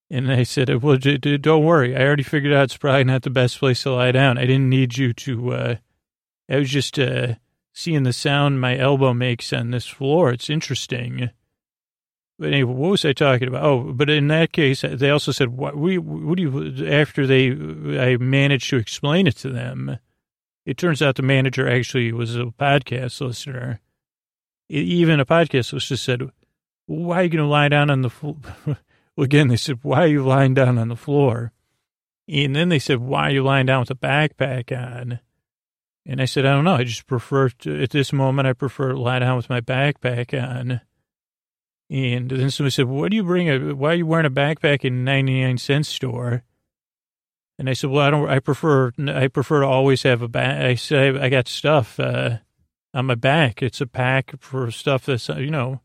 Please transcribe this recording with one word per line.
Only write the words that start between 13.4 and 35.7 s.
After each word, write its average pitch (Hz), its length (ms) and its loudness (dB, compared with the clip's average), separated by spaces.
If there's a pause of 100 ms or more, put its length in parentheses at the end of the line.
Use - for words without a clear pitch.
about? 135 160 -4
Oh, 143 280 0
but 139 160 0
in 147 200 2
that 160 240 2
case, 156 300 0
they 139 280 0
also 147 220 0
said, 127 160 0
"What, 143 280 -8
we, 180 220 0
what 156 380 -4
do 190 60 0
you," 143 440 -4
after 147 400 0
they, 131 240 4
I 147 680 -2
managed 135 520 2
to 135 60 2
explain 151 500 0
it 131 120 2
to - 120 -8
them, 127 480 -8 (640)
it 139 120 -6
turns 165 240 0
out 143 140 2
the 135 80 -4
manager 131 460 2
actually 120 420 0
was 117 240 -6
a 120 120 -6
podcast 131 760 -2
listener. 123 600 -8 (880)
E-, 151 120 -4
even 170 400 2
a 131 40 0
podcast 156 480 2
listener 135 240 -4
said, 127 340 -4 (560)
"Why 170 340 -2
are - 20 2
you 175 60 2
gonna 156 200 0
lie 147 200 4
down 147 200 4
on 135 140 2
the 123 80 -2
flo-," 147 280 -10 (280)
<laughs> 147 100 -4 (400)
Well, 147 80 0
again, 143 220 4
they 123 100 4
said, 123 260 -4
"Why 143 200 2
are 170 60 6
you 147 160 2
lying 131 300 4
down 127 220 4
on 113 120 0
the 117 80 -8
floor?" 120 560 0 (760)
And 143 260 0
then 170 140 2
they 160 120 2
said, 135 180 0
"Why 143 300 0
are 143 40 0
you 135 120 2
lying 135 220 2
down 131 140 2
with 120 120 -4
a - 20 -10
backpack 135 840 -2
on?" 123 440 -10 (840)